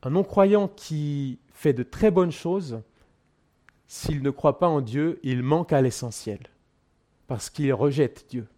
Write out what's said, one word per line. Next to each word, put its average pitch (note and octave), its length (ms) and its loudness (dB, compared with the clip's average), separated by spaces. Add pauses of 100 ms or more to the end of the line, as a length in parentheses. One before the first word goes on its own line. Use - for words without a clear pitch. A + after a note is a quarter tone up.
Un C3 100 -4
non-croyant G3 580 4
qui C#3+ 680 -6 (120)
fait - 220 0
de A#2+ 100 -2
très - 260 2
bonnes F3+ 220 2
choses, D#3 500 -6 (1040)
s'il - 360 -6
ne C#3 80 0
croit C#3 280 0
pas F3 120 2
en D3+ 100 2
Dieu, C#3 440 -2
il B2+ 200 -2
manque D#3 300 2
à C#3 80 4
l'essentiel, A#2 580 -4 (880)
parce - 220 -8
qu'il C#3 240 0
rejette C#3 560 0
Dieu. A#2 180 -10 (100)